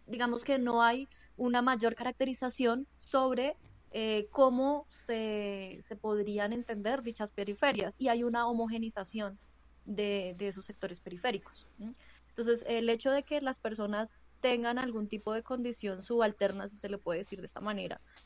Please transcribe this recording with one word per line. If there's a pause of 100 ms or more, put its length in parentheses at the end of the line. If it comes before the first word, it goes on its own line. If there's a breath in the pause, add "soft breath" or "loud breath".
digamos
que
no
hay (280 soft breath)
una
mayor
caracterización (100)
sobre, (340)
eh,
cómo (200)
se,
se
podrían
entender
dichas
periferias,
y
hay
una
homogenización (460)
de,
de
esos
sectores
periféricos, (120)
¿sí? (380 soft breath)
Entonces,
el
hecho
de
que
las
personas (220)
tengan
algún
tipo
de
condición
subalterna,
si
se
le
puede
decir
de
esta
manera, (260 loud breath)